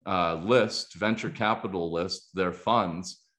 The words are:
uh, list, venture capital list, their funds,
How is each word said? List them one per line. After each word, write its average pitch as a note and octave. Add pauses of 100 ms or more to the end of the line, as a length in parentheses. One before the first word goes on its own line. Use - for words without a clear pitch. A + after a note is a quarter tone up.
uh, F2
list, G#2+
venture G#2
capital F#2+
list, F2
their F2+
funds, F#2 (180)